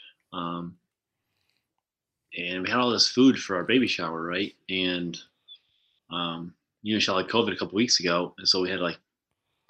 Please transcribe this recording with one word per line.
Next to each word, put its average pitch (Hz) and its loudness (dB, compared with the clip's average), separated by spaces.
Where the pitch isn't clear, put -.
um, 87 -8
and 90 -8
we 92 -6
had 120 0
all 123 2
this 107 2
food 123 6
for - -4
our 87 -2
baby 117 2
shower, 82 -4
right? 90 -4
And, 90 -2
um, 85 -6
you 107 0
know, 104 2
she - 2
had, 95 2
like, 92 0
covid 104 2
a 87 -6
couple 90 -4
weeks 120 4
ago, 87 0
and 85 -8
so 95 4
we 92 2
had 95 -2
to, 87 -2
like, 85 -2